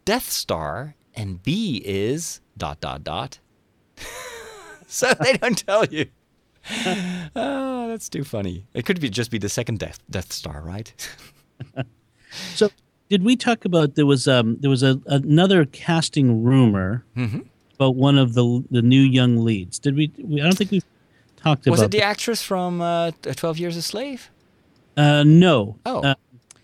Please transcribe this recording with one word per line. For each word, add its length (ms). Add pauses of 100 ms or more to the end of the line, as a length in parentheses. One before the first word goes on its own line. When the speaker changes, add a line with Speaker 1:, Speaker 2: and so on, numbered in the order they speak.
Speaker 1:
Death 240
Star, 640 (200)
and 280
B 440
is 540 (180)
dot, 220
dot, 240
dot. 340 (580)
<laughs> 120 (800)
So 320
they 140
don't 220
tell 280
you. 220 (600)
<laughs> 580 (100)
Oh, 520
that's 200
too 160
funny. 500
It 100
could 160
be, 100
just 200
be 80
the 100
second 300
Death, 220 (100)
Death 220
Star, 300
right? 300 (840)
<laughs> 100 (680)
Speaker 2:
So 160 (380)
did 160
we 120
talk 280
about, 300
there 120
was, 220
um, 320
there 100
was 120
a, 240
another 580
casting 800
rumor 600 (120)
Speaker 1:
Mm-hmm. 240 (340)
Speaker 2:
about 220
one 220
of 160
the, 360
the 120
new 180
young 440
leads. 340
Did 180
we, 160 (100)
we, 180
I 40
don't 120
think 140
we've 140 (520)
talked 300
Speaker 1:
Was 140
Speaker 2:
about 60
Speaker 1:
it 60
the 60
Speaker 2:
that. 60
Speaker 1:
actress 380
from, 380
uh, 320 (100)
t-, 120
Twelve 240
Years 180
a 60
Slave? 480 (640)
Speaker 2:
Uh, 280
no. 640
Speaker 1:
Oh. 160
Speaker 2:
Uh, 120 (500)